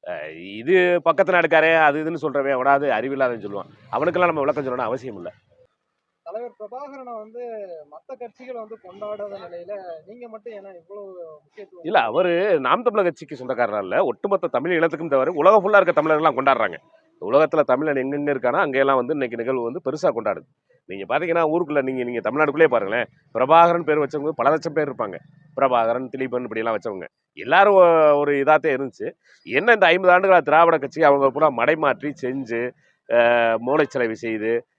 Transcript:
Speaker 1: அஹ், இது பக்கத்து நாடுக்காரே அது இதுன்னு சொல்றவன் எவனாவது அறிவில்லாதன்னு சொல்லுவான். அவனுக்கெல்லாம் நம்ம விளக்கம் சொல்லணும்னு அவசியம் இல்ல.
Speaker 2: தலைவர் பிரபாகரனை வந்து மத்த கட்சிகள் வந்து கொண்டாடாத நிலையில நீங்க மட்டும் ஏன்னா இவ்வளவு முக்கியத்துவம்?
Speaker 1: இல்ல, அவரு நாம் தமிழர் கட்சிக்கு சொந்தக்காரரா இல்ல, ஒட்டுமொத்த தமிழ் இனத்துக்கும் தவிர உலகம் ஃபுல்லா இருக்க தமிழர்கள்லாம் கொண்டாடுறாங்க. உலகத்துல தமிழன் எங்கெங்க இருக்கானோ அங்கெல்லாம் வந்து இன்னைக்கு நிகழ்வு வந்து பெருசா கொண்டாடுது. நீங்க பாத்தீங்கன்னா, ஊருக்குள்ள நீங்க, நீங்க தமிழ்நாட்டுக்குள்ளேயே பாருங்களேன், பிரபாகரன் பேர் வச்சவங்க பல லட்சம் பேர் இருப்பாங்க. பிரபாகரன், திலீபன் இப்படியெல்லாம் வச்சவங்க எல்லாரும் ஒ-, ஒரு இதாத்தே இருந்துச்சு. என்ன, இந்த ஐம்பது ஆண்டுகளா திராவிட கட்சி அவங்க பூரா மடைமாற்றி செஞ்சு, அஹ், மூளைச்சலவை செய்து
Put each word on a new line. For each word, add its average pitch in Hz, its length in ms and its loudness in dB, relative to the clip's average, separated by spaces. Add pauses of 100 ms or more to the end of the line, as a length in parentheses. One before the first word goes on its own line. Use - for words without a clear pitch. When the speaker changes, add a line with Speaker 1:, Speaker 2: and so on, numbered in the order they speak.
Speaker 1:
அஹ், 82 500 -14
இது 175 460 2
பக்கத்து 175 300 2
நாடுக்காரே 165 440 4
அது 156 280 4
இதுன்னு 160 180 -6
சொல்றவன் 139 280 -2
எவனாவது 139 400 2
அறிவில்லாதன்னு 123 560 -2
சொல்லுவான். 98 240 -10 (220)
அவனுக்கெல்லாம் 170 400 0
நம்ம 151 80 -2
விளக்கம் 143 260 -2
சொல்லணும்னு 123 240 -4
அவசியம் 123 260 -8
இல்ல. 85 160 -14 (920)
Speaker 2:
தலைவர் 220 280 -12
பிரபாகரனை 247 680 -16
வந்து 220 240 -16 (480)
மத்த 170 280 -20
கட்சிகள் 247 360 -18
வந்து 220 280 -14
கொண்டாடாத 202 500 -12
நிலையில 175 400 -16 (340)
நீங்க 240 220 -20
மட்டும் 220 240 -18
ஏன்னா 196 220 -18
இவ்வளவு 196 320 -18 (360)
முக்கியத்துவம்? 185 420 -20
Speaker 1:
இல்ல, 175 160 2
அவரு 170 600 0
நாம் 147 220 0
தமிழர் 214 220 0
கட்சிக்கு 156 320 -6
சொந்தக்காரரா 120 420 -2
இல்ல, 98 260 -2
ஒட்டுமொத்த 127 420 -4
தமிழ் 156 320 -2
இனத்துக்கும் 165 300 -2
தவிர 135 220 0
உலகம் 180 340 4
ஃபுல்லா 202 160 6
இருக்க 156 220 2
தமிழர்கள்லாம் 156 360 2
கொண்டாடுறாங்க. 113 380 2 (440)
உலகத்துல 147 400 2
தமிழன் 143 360 0
எங்கெங்க 143 360 -2
இருக்கானோ 127 240 -2
அங்கெல்லாம் 139 400 2
வந்து 123 160 -2
இன்னைக்கு 127 240 -4
நிகழ்வு 120 260 -4
வந்து 127 220 -8
பெருசா 151 220 -4
கொண்டாடுது. 107 400 -4 (400)
நீங்க 190 220 -10
பாத்தீங்கன்னா, 165 380 -2
ஊருக்குள்ள 151 360 -2
நீங்க, 131 220 -4
நீங்க 120 160 -6
தமிழ்நாட்டுக்குள்ளேயே 147 480 2
பாருங்களேன், 113 400 -2 (260)
பிரபாகரன் 165 480 4
பேர் 151 160 0
வச்சவங்க 147 360 -4
பல 131 160 0
லட்சம் 156 220 -2
பேர் 151 160 -2
இருப்பாங்க. 107 280 -6 (400)
பிரபாகரன், 123 600 0
திலீபன் 127 260 -4
இப்படியெல்லாம் 110 340 -4
வச்சவங்க 95 300 -8 (260)
எல்லாரும் 175 420 2
ஒ-, 165 420 6
ஒரு 147 160 0
இதாத்தே 151 400 2
இருந்துச்சு. 131 360 -6 (340)
என்ன, 165 300 0
இந்த 196 140 4
ஐம்பது 180 280 4
ஆண்டுகளா 185 260 6
திராவிட 156 380 4
கட்சி 139 240 -4
அவங்க 139 280 4
பூரா 147 180 2
மடைமாற்றி 139 640 0 (100)
செஞ்சு, 123 480 -6 (380)
அஹ், 117 480 4 (100)
மூளைச்சலவை 135 460 0
செய்து 113 540 -4 (120)